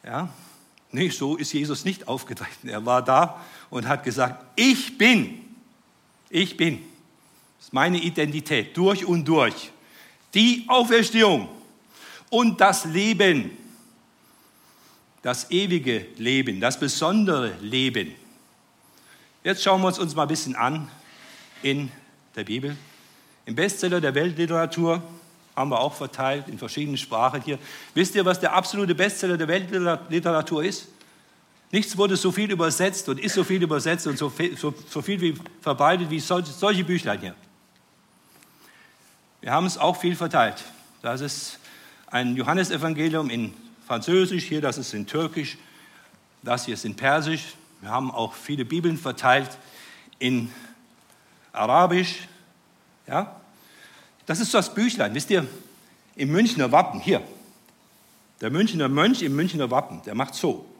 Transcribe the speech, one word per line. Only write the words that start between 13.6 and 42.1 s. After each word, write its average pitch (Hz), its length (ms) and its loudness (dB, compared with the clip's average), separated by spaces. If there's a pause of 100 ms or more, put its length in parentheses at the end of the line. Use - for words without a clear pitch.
das - 280 -4
ewige 156 560 0 (120)
Leben, 120 420 0
das 123 180 0
besondere 156 840 0
Leben. 110 540 -2 (1300)
Jetzt 185 220 -2
schauen 190 160 6
wir 185 80 4
uns, 180 100 0
uns 160 160 -2
mal 156 80 2
ein 143 60 2
bisschen 151 260 -4
an 131 340 -2 (760)
in 139 260 -2 (460)
der 107 80 -6
Bibel. 131 320 -6 (680)
Im 113 120 -8
Bestseller 180 440 0
der 139 140 0
Weltliteratur 165 880 0 (540)
haben 139 140 -2
wir 120 100 2
auch 143 140 0
verteilt 135 540 -4
in 110 100 -12
verschiedenen 143 400 -6
Sprachen 127 420 0
hier. 143 180 -6 (360)
Wisst 185 200 2
ihr, 190 120 4
was 185 120 4
der 175 140 0
absolute 185 420 0
Bestseller 185 440 0
der 160 100 -2
Weltliteratur 170 1120 0
ist? 202 240 -4 (840)
Nichts 208 240 0
wurde 196 220 4
so 185 120 2
viel 202 200 0
übersetzt 180 580 0
und 135 100 -2
ist 202 140 -2
so 185 100 2
viel 185 200 0
übersetzt 156 440 0
und 139 120 -2
so 147 100 -2
fe-, 170 260 -4
so, 147 200 -6 (120)
so - 140 -8
viel 196 220 -4
wie 165 120 0 (280)
verbreitet 156 480 2
wie 156 100 -2
sol-, 180 240 -2
solche 185 400 0
Büchlein 147 360 -2
hier. 92 140 -12 (2000)
Wir 117 100 -10
haben 160 140 2
es 180 140 -4
auch 175 180 2
viel 175 180 0
verteilt. 147 480 0 (380)
Das 127 220 -4
ist - 360 -8 (500)
ein 123 280 -2